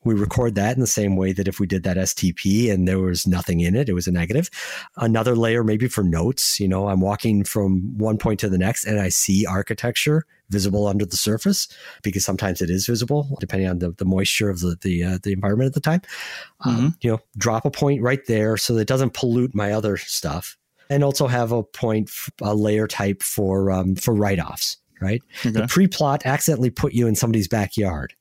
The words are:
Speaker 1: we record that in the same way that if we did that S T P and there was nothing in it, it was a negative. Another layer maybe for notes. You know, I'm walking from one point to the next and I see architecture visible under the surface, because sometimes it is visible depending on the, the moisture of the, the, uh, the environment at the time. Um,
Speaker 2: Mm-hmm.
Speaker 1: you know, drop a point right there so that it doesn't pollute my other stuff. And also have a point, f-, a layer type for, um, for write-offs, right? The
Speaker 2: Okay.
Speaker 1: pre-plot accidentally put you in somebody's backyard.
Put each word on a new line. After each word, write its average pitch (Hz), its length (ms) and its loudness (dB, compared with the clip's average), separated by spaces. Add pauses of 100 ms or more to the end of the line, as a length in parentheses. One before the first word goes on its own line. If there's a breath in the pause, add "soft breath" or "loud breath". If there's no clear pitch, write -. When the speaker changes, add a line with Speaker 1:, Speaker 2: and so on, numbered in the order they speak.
Speaker 1:
we 113 100 4
record 104 420 0
that 104 180 2
in 131 60 0
the 120 80 2
same 101 260 0
way 95 180 0
that 92 140 -2
if 95 140 -4
we 101 80 0
did 92 160 -2
that 90 120 0
S 92 160 0
T 90 200 0
P 107 380 2
and 92 180 2
there 95 100 2
was 90 260 0
nothing 87 360 0
in 87 160 2
it, 135 120 0
it 101 40 0
was 90 160 -2
a - 20 -2
negative. 92 400 0 (460 loud breath)
Another 113 400 2
layer 117 260 2
maybe 110 240 2
for 110 160 -2
notes. 87 560 0
You 101 80 0
know, 95 220 0
I'm 95 120 2
walking 104 440 2
from 98 520 0
one 107 220 0
point 107 220 -2
to 107 80 -2
the 92 100 0
next 92 260 0
and 107 140 0
I 95 120 0
see 101 360 2
architecture 117 800 -2 (240 soft breath)
visible 101 380 2
under 101 180 0
the 90 100 -6
surface, 113 520 0 (340 loud breath)
because 98 220 -2
sometimes 92 360 -2
it 87 80 0
is 92 160 0
visible 139 560 -2
depending 95 280 -2
on 90 100 -2
the, 87 140 -2
the 95 120 -6
moisture 95 460 0
of 92 80 -4
the, 87 240 -2
the, 87 220 0
uh, 92 180 -2
the 101 100 -2
environment 101 360 0
at 131 60 -4
the 147 60 0
time. 165 220 0 (640 loud breath)
Um, 120 120 0
Speaker 2:
Mm-hmm. 123 120 2 (140)
Speaker 1:
you 120 100 2
know, 110 80 -2 (180)
drop 113 260 0
a 143 60 2
point 139 320 0
right 131 240 0
there 110 300 2
so - 180 0
that 113 60 4
it 104 80 0
doesn't 131 260 0
pollute 123 400 0
my 101 160 0
other 107 260 0
stuff. - 600 -6 (320 soft breath)
And 143 140 4
also 139 240 2
have 120 240 0
a 117 100 0
point, 107 460 -2
f-, - 200 -12 (140)
a 104 140 0
layer 107 320 2
type 101 340 -2
for, 98 480 0
um, 92 240 2
for 117 180 -2
write-offs, 98 680 -2 (220)
right? 104 220 -2 (220 loud breath)
The 110 180 0
Speaker 2:
Okay. 117 60 -2
Speaker 1:
pre-plot 156 580 2
accidentally 127 440 0
put - 220 -2
you 120 140 2
in 110 80 2
somebody's 113 340 2
backyard. 95 720 -2